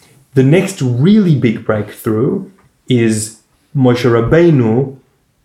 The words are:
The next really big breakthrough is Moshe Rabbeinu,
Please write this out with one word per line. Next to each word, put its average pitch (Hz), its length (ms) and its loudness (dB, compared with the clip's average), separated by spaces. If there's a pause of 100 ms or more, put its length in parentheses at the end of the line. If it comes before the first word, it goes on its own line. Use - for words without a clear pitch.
(340)
The 131 80 2
next 180 400 0
really 151 560 2
big 113 260 -2
breakthrough 113 840 -4 (380)
is 113 520 -2 (340)
Moshe 127 300 2
Rabbeinu, 127 960 0 (460)